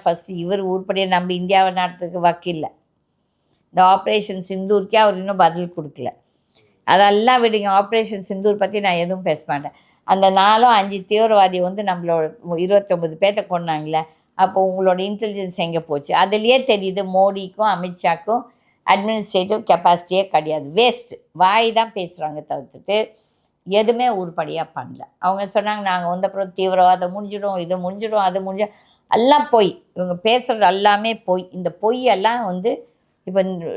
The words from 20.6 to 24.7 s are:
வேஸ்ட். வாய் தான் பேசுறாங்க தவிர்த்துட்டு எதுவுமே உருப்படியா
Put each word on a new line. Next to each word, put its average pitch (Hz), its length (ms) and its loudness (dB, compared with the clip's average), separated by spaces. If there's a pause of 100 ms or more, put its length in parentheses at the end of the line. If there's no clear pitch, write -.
வேஸ்ட். 233 380 0 (180)
வாய் 202 420 2
தான் 220 220 -2
பேசுறாங்க 170 440 -8 (100)
தவிர்த்துட்டு 143 480 -6 (720)
எதுவுமே 220 420 2
உருப்படியா 165 540 -6 (120)